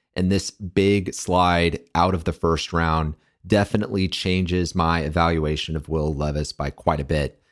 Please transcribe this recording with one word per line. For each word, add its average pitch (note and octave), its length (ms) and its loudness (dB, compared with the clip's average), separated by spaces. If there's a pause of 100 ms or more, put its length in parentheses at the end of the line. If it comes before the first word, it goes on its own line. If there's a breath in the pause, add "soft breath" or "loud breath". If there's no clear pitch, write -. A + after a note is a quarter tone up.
(160)
And F#2 160 2
this G2 180 -2
big G2 640 0
slide F2 640 2 (160)
out F#2 200 2
of E2 100 -4
the F2 80 0
first E2 400 -2
round D#2+ 440 0 (300)
definitely G#2 600 0
changes F2+ 680 -2
my E2 260 0
evaluation D#2 760 0
of D2+ 140 -8
Will D#2 240 -2
Levis D2 400 -4
by D2 160 -6
quite D2+ 320 -2
a C#2+ 40 -6
bit. D2 360 -2 (120)